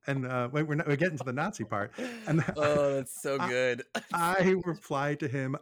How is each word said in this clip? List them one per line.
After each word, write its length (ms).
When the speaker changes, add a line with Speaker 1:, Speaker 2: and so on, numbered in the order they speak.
Speaker 1:
And, 180
uh, 260
wait, 120
we're 120
not, 120
we're 80
getting 240
to 40
the 100
Nazi 300
part. 280
And 260
<laughs> 60
Speaker 2:
Oh, 380
that's 260
so 180
Speaker 1:
I, 80
Speaker 2:
good. 360
<laughs> 140
Speaker 1:
I 420
replied 540
to 80
him 340